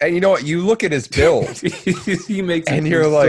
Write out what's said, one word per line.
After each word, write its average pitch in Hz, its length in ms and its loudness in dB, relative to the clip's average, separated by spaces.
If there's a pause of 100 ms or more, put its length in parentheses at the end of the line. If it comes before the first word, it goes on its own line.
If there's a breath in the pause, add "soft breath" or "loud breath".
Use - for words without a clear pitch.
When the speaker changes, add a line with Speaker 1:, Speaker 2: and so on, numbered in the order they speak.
Speaker 1:
And 165 120 0
you 175 80 -2
know 196 80 4
what? 151 160 2
You 165 160 -2
look 220 220 0
at 180 80 -2
his 135 160 -2
build, 143 400 2
Speaker 2:
<laughs> - 800 -4
He 196 160 -4
makes 170 260 -2
it - 80 -2
Speaker 1:
and 156 100 -2
you're 160 200 2
Speaker 2:
look 151 220 4